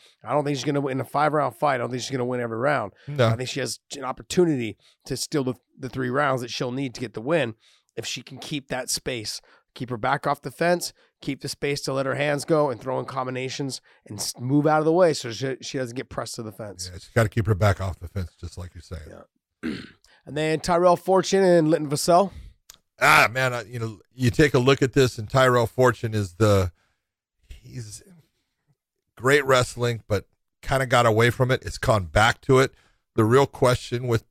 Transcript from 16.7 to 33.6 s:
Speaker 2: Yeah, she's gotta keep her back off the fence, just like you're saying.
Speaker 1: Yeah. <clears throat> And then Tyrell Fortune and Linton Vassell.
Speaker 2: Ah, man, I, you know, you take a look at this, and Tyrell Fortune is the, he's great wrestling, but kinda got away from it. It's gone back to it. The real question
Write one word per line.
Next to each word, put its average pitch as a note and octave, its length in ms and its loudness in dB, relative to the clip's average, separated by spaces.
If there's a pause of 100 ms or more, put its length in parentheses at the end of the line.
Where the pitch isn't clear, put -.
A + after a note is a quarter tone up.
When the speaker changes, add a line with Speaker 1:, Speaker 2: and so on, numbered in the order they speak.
Speaker 2:
Yeah, F#2 60 -18
she's - 160 -20
gotta A2+ 160 2
keep A2 160 -2
her A2 100 2
back F#2+ 240 2
off F#2 200 -8
the - 80 -14
fence, F#2 240 -8 (100)
just - 160 -14
like F#2 160 -16
you're E2 80 -18
saying. E2 220 -16 (600)
Speaker 1:
Yeah. D#2 120 -6 (100)
<clears throat> - 0 - (400)
And C3+ 120 -10
then D#3 240 0
Tyrell F3 340 4
Fortune F#3+ 480 2
and E3+ 260 6
Linton D#3 200 0
Vassell. F3 420 2 (720)
Speaker 2:
Ah, C#3+ 280 6
man, B2+ 240 -2
I, A#2+ 100 -6
you A#2+ 140 -14
know, A2 220 -8 (160)
you B2+ 160 2
take D3 220 4
a C3 60 4
look C3 220 4
at C3 120 2
this, C3 240 4
and G#2+ 120 -12
Tyrell B2 380 4
Fortune B2 460 2
is G2+ 220 -4
the, G2 360 4 (800)
he's A#2 520 -16 (1160)
great C#3 280 2
wrestling, A#2+ 600 0
but G2 180 -2 (360)
kinda C3+ 240 -2
got A#2+ 200 4
away A2+ 240 4
from B2 220 0
it. B2+ 120 0
It's - 140 -12
gone G#2+ 280 0
back G#2+ 360 2
to C3 180 4
it. C3 140 2 (420)
The A2 100 4
real C3 200 6
question B2 600 -2